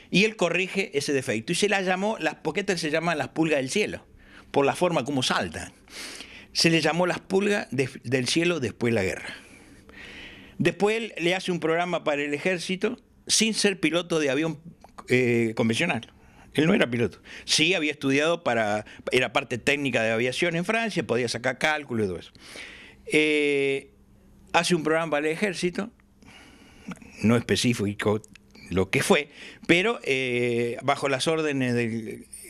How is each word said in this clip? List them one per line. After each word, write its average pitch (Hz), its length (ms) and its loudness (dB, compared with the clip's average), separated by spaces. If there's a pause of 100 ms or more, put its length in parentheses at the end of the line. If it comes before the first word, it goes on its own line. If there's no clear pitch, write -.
(100)
y 190 140 4
él 220 120 0
corrige 180 600 -2
ese 143 160 0
defecto. 127 400 -2
Y - 20 -2
se 202 140 2
la 196 140 0
llamó, 190 360 0
las, 151 180 -2
porque 156 240 -4
estas 196 200 -2
se 160 100 -4
llaman 160 280 0
las 127 100 -4
pulgas 156 300 0
del 131 120 -2
cielo, 175 360 -2 (440)
por 139 140 4
la 127 100 2
forma 165 300 0
como 131 180 -2
saltan. 101 500 -2 (800)
Se - 180 2
le 165 100 4
llamó 160 260 2
las 165 140 -4
pulgas 202 500 0
de-, 131 200 -2 (140)
del 123 240 0
cielo 170 320 0
después 117 320 -2
de - 20 2
la 101 100 2
guerra. - 300 -6 (1200)
Después 190 380 2
él 226 220 -8
le 170 160 0
hace 185 180 -4
un 170 80 -2
programa 165 420 0
para 143 200 0
el 147 100 -4
ejército 185 640 -2 (280)
sin 220 260 2
ser 202 260 0
piloto 165 400 0
de 147 120 2
avión, 156 300 0 (480)
eh, 120 460 4
convencional. 120 580 0 (420)
Él 151 120 4
no 180 60 4
era 190 160 4
piloto. 117 320 -2 (240)
Sí 160 300 2
había 151 180 -2
estudiado 147 500 0
para, 107 440 0 (260)
era 123 220 4
parte 131 240 0
técnica 139 440 2
de 113 100 4
aviación 127 440 0
en 175 80 -2
Francia, 214 420 -2
podía 117 220 2
sacar 123 300 -2
cálculo 139 460 0
y - 20 2
todo 87 120 -4
eso. - 140 -20 (800)
Eh, 143 800 2 (640)
hace 170 200 2
un 165 80 0
programa 160 280 0
para 147 160 0
el 156 80 -2
ejército, 180 560 -4 (1300)
no 113 140 4
específico 107 840 0 (480)
lo 92 180 2
que 135 140 0
fue, 147 260 2 (380)
pero, 185 380 4
eh, 120 800 0
bajo 139 280 0
las 131 180 0
órdenes 143 460 0
del, 117 520 -4 (240)